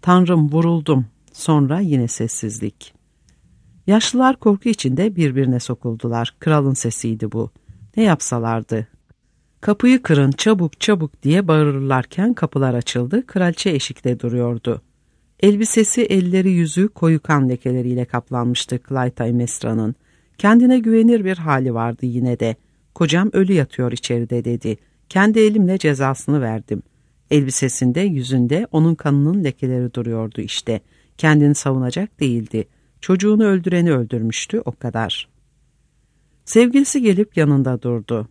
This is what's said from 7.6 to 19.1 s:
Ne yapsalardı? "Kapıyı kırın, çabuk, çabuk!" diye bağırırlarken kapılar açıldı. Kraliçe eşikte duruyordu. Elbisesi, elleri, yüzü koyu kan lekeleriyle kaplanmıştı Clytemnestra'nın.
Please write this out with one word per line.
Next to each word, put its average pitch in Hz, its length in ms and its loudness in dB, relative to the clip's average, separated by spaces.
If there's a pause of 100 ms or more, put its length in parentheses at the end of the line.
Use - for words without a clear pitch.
Ne 220 60 2
yapsalardı? 113 840 -2 (760)
"Kapıyı 247 420 2
kırın, 143 280 4
çabuk, 175 500 0
çabuk!" 170 420 -2
diye 170 260 2
bağırırlarken 147 840 0
kapılar 135 400 -2
açıldı. 123 520 -4
Kraliçe 180 440 -2
eşikte 127 500 -4
duruyordu. 120 640 -4 (580)
Elbisesi, 208 600 2
elleri, 190 480 0
yüzü 175 380 0
koyu 165 320 0
kan 139 280 0
lekeleriyle 123 560 -4
kaplanmıştı 123 840 -4
Clytemnestra'nın. 120 1080 -4 (440)